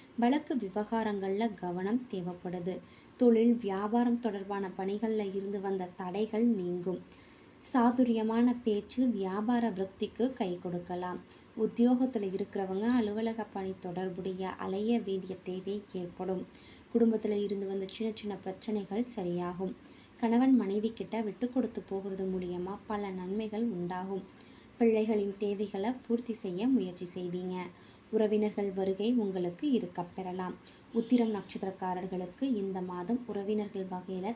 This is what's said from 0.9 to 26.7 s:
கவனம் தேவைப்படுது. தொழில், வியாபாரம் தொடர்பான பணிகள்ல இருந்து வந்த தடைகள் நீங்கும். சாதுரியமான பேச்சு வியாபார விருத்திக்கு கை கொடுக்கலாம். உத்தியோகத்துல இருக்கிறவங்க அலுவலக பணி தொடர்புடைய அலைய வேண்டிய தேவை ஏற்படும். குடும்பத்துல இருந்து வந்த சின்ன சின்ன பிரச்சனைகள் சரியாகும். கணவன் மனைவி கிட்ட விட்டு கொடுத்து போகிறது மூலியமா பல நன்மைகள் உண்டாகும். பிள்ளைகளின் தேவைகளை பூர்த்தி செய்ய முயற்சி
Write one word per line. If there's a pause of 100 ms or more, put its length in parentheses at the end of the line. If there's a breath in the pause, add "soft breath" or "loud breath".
கவனம்
தேவைப்படுது. (420 loud breath)
தொழில்,
வியாபாரம்
தொடர்பான
பணிகள்ல (140)
இருந்து
வந்த
தடைகள்
நீங்கும். (680 loud breath)
சாதுரியமான
பேச்சு
வியாபார
விருத்திக்கு
கை (100)
கொடுக்கலாம். (380 loud breath)
உத்தியோகத்துல
இருக்கிறவங்க
அலுவலக
பணி
தொடர்புடைய
அலைய
வேண்டிய (100)
தேவை (180)
ஏற்படும். (440 loud breath)
குடும்பத்துல
இருந்து
வந்த
சின்ன
சின்ன
பிரச்சனைகள்
சரியாகும். (440 loud breath)
கணவன்
மனைவி
கிட்ட
விட்டு
கொடுத்து
போகிறது
மூலியமா (140)
பல
நன்மைகள்
உண்டாகும். (500 loud breath)
பிள்ளைகளின்
தேவைகளை
பூர்த்தி
செய்ய
முயற்சி